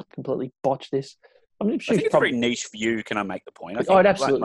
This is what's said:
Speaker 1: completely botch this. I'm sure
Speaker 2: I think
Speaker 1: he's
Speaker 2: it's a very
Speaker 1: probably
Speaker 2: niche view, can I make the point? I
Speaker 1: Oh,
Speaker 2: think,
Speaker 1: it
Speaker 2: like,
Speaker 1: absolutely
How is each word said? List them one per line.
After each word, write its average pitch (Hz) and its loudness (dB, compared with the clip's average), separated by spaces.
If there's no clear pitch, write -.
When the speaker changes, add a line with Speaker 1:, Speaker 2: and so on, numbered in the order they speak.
Speaker 1:
completely 127 -6
botch 135 -2
this. 135 -6
I'm 208 -2
sure - -2
Speaker 2:
I - 4
think 175 0
Speaker 1:
he's 453 0
Speaker 2:
it's 427 0
a 156 4
very 160 2
Speaker 1:
probably 123 -2
Speaker 2:
niche 120 -2
view, 113 -2
can 113 -8
I 104 -2
make 92 -10
the - -20
point? 87 -14
I 120 -2
Speaker 1:
Oh, - 0
Speaker 2:
think, - -2
Speaker 1:
it 190 6
Speaker 2:
like, 190 8
Speaker 1:
absolutely 135 2